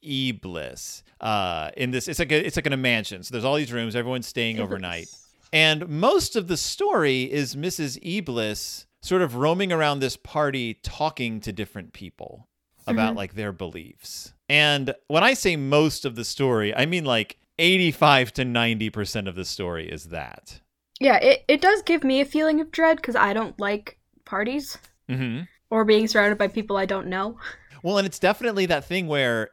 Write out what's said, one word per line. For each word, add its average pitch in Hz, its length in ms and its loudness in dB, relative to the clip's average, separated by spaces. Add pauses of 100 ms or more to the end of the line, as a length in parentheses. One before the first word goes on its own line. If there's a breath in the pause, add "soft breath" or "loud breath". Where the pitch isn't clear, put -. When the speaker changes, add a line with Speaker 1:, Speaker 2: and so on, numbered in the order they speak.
Speaker 1:
Iblis. 98 1000 -6 (160)
Uh, 90 580 -2
in 127 120 -2
this, 127 180 -4
it's 160 120 -6
like 151 120 -2
a, 151 140 2
it's - 100 -6
like 156 120 -2
in 139 60 0
a 135 40 0
mansion. 110 460 -2
So - 80 -16
there's 117 140 -4
all 139 100 2
these 143 180 -4
rooms, 117 220 -4
everyone's 123 320 -4
staying 113 300 -4
Speaker 2:
Iblis. 107 100 -4
Speaker 1:
overnight, 90 400 -8 (440)
and 156 380 2
most 233 460 0
of 185 120 -2
the 175 100 -2
story 160 720 0
is 143 240 -4
Missus 147 480 -6
Iblis 123 840 -6 (160)
sort 185 200 2
of 123 140 0
roaming 170 360 2
around 151 280 2
this 131 160 0
party, 135 600 -2
talking 120 680 -4
to 110 100 -8
different 95 400 -10
people - 560 -18 (400)
about, 110 220 0
Speaker 2:
Mm-hmm. 113 80 -4
Speaker 1:
like, 95 180 -8
their 104 160 -6
beliefs. - 840 -14 (140)
And 143 480 2 (120)
when 160 180 2
I 262 80 4
say 180 240 0
most 143 480 2
of 123 100 -6
the 117 80 -8
story, 110 500 0
I 127 120 2
mean, 170 200 -2
like, 113 320 0 (220)
eighty-five 160 760 4
to 131 120 -2
ninety 117 440 2
percent 104 380 -4
of 87 80 -8
the 92 100 -6
story 85 440 -6
is 78 160 -12
that. 80 560 -14 (400)
Speaker 2:
Yeah, 247 160 6
it, - 320 6
it 294 120 6
does 392 200 6
give 339 240 2
me 269 160 4
a 277 40 2
feeling 311 360 2
of 311 100 -8
dread 320 320 4
'cause 240 140 -4
I 202 160 4
don't 220 260 -4
like 208 400 -4 (260)
parties 247 520 -4 (320)
Speaker 1:
Mm-hmm. 127 320 -4 (280)
Speaker 2:
or 220 140 2
being 214 240 4
surrounded 208 300 2
by 202 100 2
people 202 300 -4
I 190 80 0
don't 190 220 -4
know. 196 300 -4 (460 loud breath)
Speaker 1:
Well, 196 140 0
and 190 100 2
it's - 120 -8
definitely 196 480 2
that 151 180 0
thing 180 220 -2
where 123 460 2